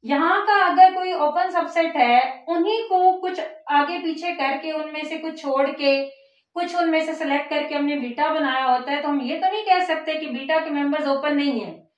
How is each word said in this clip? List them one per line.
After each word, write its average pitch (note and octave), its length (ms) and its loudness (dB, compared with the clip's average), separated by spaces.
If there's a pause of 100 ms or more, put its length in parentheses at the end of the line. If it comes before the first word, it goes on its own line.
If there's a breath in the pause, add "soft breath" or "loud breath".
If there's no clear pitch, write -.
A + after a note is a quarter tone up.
यहाँ E4 400 2
का G4+ 200 4
अगर F#4 280 8
कोई F#4 200 -2
open E4+ 360 0
subset E4 480 0
है, B3 500 2
उन्हीं F#4+ 360 0
को F#4 360 4
कुछ F4+ 220 -6 (300)
आगे D4 280 0
पीछे E4+ 320 -6
करके, D#4 400 -4
उनमें D4+ 340 -6
से D#4 120 -8
कुछ D#4+ 240 -10
छोड़ C#4 260 0
के, C#4 380 0 (480 loud breath)
कुछ F4 220 -4
उनमें D#4+ 300 2
से D#4+ 80 -4
select C#4+ 360 -2
करके D4 260 -4
हमने C#4+ 200 0
beta C#4 340 -2
बनाया C4+ 360 0
होता B3 260 0
है, D4 100 -2
तो D4 60 -4
हम C#4+ 140 0
ये D4+ 180 -4
तो F#4 80 0
नहीं G#4+ 160 -2
कह F#4 160 4
सकते D#4+ 340 -2
कि D#4 120 -4
बीटा C#4 340 -2
के D#4+ 100 -6
मेंबर्स C#4+ 380 -2
open C#4 280 0
नहीं C#4 260 0
है E3+ 100 -10 (260)